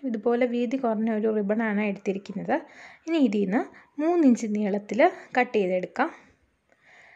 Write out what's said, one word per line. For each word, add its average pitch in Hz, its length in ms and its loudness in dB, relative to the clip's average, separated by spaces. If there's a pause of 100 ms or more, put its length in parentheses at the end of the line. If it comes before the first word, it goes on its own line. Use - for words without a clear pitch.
ഇതുപോലെ 240 440 0
വീതി 240 300 -2
കുറഞ്ഞ 220 340 0
ഒരു 214 200 0
റിബണാണ് 214 520 0
എടുത്തിരിക്കുന്നത്. 196 720 -4 (460)
ഇനി 330 180 -2
ഇതിൽ 214 220 4
നിന്ന് 196 200 0 (360)
മൂന്ന് 330 280 2
ഇഞ്ച് 240 240 4
നീളത്തിൽ 208 500 -2 (320)
കട്ട് 247 240 0
ചെയ്തെടുക്കാം. 185 560 0 (1040)